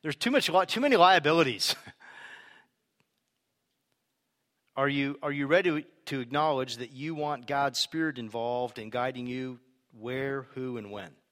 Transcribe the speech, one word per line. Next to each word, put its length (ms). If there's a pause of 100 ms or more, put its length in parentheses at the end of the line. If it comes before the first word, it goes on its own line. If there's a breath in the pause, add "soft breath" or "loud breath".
There's 120
too 160
much 180
li-, 180
too 140
many 140
liabilities. 840
<laughs> 40 (3000 loud breath)
Are 100
you, 340
are 100
you 160
ready 380 (200)
to 160
acknowledge 560
that 140
you 220
want 320
God's 320
Spirit 400
involved 600
in 100
guiding 380
you 320 (400)
where, 440 (100)
who, 240
and 140
when? 200 (200)